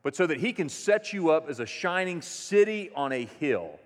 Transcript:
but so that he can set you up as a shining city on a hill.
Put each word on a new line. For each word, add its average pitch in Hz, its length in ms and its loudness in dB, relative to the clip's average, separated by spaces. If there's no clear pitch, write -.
but 139 120 -2
so 180 120 2
that 151 120 0
he 226 140 0
can 160 160 -2
set 208 440 0
you 170 180 2
up 156 180 2
as 120 100 -8
a 117 60 -2
shining 180 560 -2
city 208 760 2
on 139 160 -2
a 123 140 -2
hill. 90 460 -2